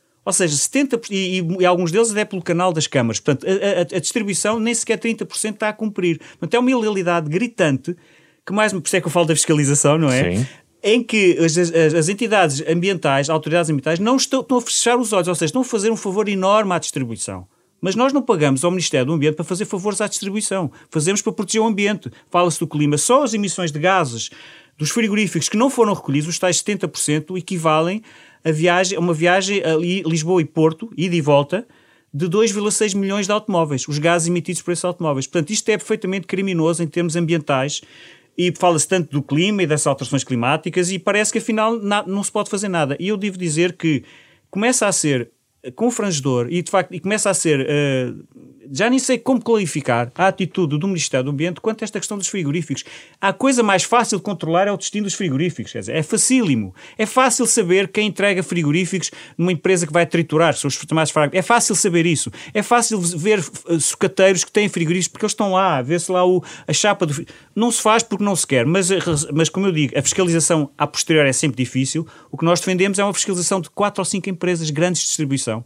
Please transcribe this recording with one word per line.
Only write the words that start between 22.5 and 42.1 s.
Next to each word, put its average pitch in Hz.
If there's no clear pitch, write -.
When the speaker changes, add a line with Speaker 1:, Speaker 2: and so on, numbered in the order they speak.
Speaker 1:
do 165
clima. 147
Só 262
as 226
emissões 190
de 151
gases 156
dos 151
frigoríficos 208
que -
não 254
foram 233
recolhidos, 151
os 170
tais 180
setenta 202
por 147
cento, 156
equivalem 170
a 165
viagem, 175
a 165
uma 175
viagem 185
a 160
Li-, 175
Lisboa 165
e 156
Porto, 160
ida 175
e 170
volta, 147
de 165
dois 208
vírgula 208
seis 208
milhões 196
de 208
automóveis, 170
os 147
gases 170
emitidos 175
por -
esses 170
automóveis. 165
Portanto, 170
isto 214
é 214
perfeitamente 196
criminoso 175
em -
termos 170
ambientais 147
e 175
fala-se 175
tanto 185
do 143
clima 185
e -
das 147
alterações 135
climáticas 156
e 190
parece 208
que 226
afinal 220
na-, 208
não 196